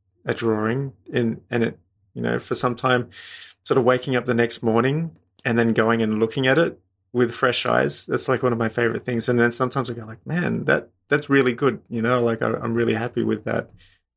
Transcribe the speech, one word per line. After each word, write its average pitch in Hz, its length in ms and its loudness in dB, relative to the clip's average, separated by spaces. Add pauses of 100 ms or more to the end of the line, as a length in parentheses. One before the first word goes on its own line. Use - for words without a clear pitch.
(240)
a 120 120 -2
drawing 117 580 -2 (140)
in, 117 420 -2
and 117 140 0
it, - 160 -2 (340)
you 123 80 -10
know, 117 160 -2
for 117 160 -8
some 120 220 -2
time, 123 340 0 (540)
sort - 160 2
of 117 60 2
waking 127 300 2
up 123 100 -2
the 123 100 0
next 117 260 0
morning 131 560 0 (260)
and 117 140 0
then 117 160 4
going 113 300 2
and 107 160 0
looking 113 260 0
at 135 140 4
it 165 200 0 (320)
with 120 220 2
fresh - 320 0
eyes. 127 400 2
That's, 131 220 -4
like, 131 160 0
one 120 100 2
of 113 60 -2
my 113 100 0
favorite 113 340 -2
things. 117 240 -4
And 123 120 2
then 117 120 4
sometimes 123 380 -4
I 120 40 -8
go, 113 120 -12
like, 113 220 -16
"Man, 131 380 -4
that, - 240 0 (180)
that's 147 200 -2
really 131 260 4
good," 120 360 -2
you 113 140 -4
know, 123 200 2
like, 117 200 0
I, 113 100 0
I'm 117 220 -4
really 117 180 0
happy 113 300 -2
with 110 220 -2
that. - 260 -4 (460)